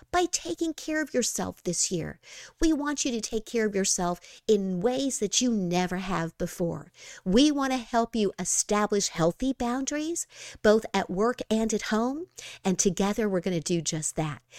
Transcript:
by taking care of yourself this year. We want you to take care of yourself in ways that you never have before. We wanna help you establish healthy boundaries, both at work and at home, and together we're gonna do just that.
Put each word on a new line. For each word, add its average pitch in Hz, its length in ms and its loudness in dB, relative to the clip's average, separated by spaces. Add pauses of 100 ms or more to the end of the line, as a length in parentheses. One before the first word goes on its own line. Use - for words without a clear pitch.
(120)
by 359 180 2
taking 330 440 -4
care 311 280 -4
of 294 120 -6
yourself 190 500 -2
this - 300 -2
year. 151 260 -4 (400)
We 320 140 4
want 285 320 -2
you 277 60 -2
to 233 100 -2
take 220 240 -4
care 226 200 0
of 208 80 -2
yourself 185 460 0 (300)
in 190 320 2
ways 247 380 0
that 196 200 0
you 247 120 2
never 180 460 0
have 180 400 -4
before. 170 540 -4 (320)
We 247 280 6
wanna 269 260 0
help 233 400 0
you 208 200 2
establish 208 680 0
healthy 180 460 0
boundaries, 277 720 -4 (340)
both 214 320 6
at - 160 0
work 214 300 0 (100)
and 220 240 0
at 208 100 -2
home, 262 440 -2 (380)
and 185 120 2
together 208 520 2
we're 190 100 0
gonna 170 220 -2
do 170 200 0
just 156 360 -4
that. 151 240 -4 (180)